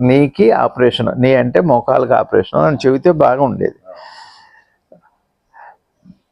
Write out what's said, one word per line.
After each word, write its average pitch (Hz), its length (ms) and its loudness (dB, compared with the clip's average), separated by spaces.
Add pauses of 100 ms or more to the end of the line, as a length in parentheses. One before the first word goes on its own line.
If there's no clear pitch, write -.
నీకి 139 440 2 (180)
ఆపరేషన్, 120 460 -2 (120)
నీ 131 120 2
అంటే 123 260 0
మోకాలుకి 131 540 0
ఆపరేషన్ 110 460 -2
అని 156 220 0
చెబితే 135 280 0 (140)
బాగా 131 180 0
ఉండేది. 98 360 -4 (2500)